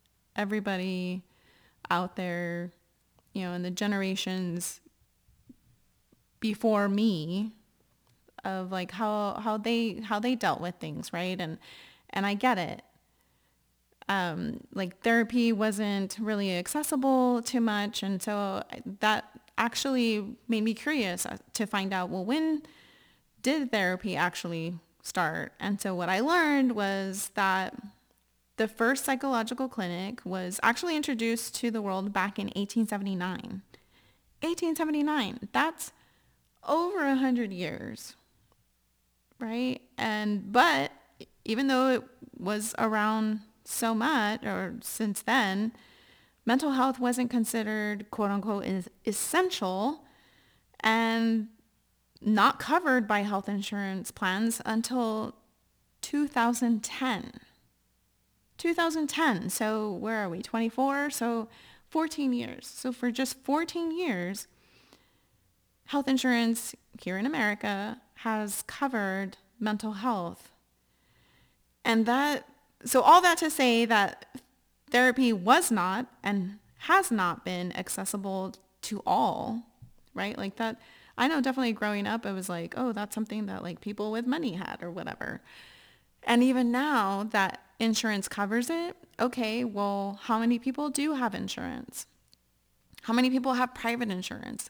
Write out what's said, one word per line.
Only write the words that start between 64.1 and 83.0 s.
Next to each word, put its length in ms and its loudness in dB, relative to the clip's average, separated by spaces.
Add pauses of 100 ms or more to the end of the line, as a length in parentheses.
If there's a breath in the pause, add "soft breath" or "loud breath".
health 220 0
insurance 680 2 (260)
here 200 -4
in 80 0
America 760 -2 (140)
has 480 -4
covered 760 -2 (220)
mental 340 -2
health. 560 -4 (1400 soft breath)
And 220 6
that, 380 2 (400)
so 160 4
all 200 12
that 180 6
to 100 0
say 360 4
that 400 2 (640)
therapy 440 6
was 360 6
not 380 2 (160)
and 360 -2 (200)
has 320 4
not 320 0
been 340 -4
accessible 800 -6 (280)
to 220 -6
all, 580 0 (500)
right? 240 -4
Like 200 -6
that, 220 -4 (380 loud breath)
I 100 2
know 140 2
definitely 320 0
growing 340 -2
up, 180 -2
it 80 -2
was 160 -6
like, 280 -6
"Oh, 140 -2
that's 240 -6